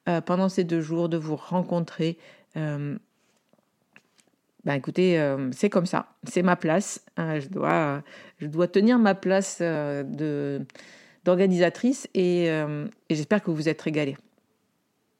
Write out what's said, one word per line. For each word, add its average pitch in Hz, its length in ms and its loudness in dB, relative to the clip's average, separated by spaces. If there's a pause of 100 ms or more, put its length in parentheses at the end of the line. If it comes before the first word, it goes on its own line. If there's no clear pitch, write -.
euh, 170 120 0
pendant 185 280 0
ces 185 140 0
deux 165 180 -2
jours 165 280 -2
de 165 80 0
vous 156 180 -4
rencontrer. 170 840 -4 (400)
Euh, 147 400 -4 (1700)
ben 147 100 -2
écoutez, 170 460 2
euh, 139 320 0
c'est 202 180 0
comme 180 180 2
ça, - 220 -4 (140)
c'est - 200 -2
ma 185 120 4
place. 175 480 0 (160)
Euh, 160 200 -2
je 135 100 -8
dois, 151 540 0 (340)
je 151 100 -8
dois 165 200 0
tenir 220 320 4
ma 202 160 6
place, 190 460 0
euh, 147 420 -2
de, 143 640 -4 (580)
d'organisatrice 180 880 2
et, 175 360 2
euh, 151 380 -2 (220)
et 165 60 0
j'espère 170 280 0
que 185 60 -2
vous 160 60 0
vous 156 140 -2
êtes 156 120 -2
régalés. 151 360 -2 (1040)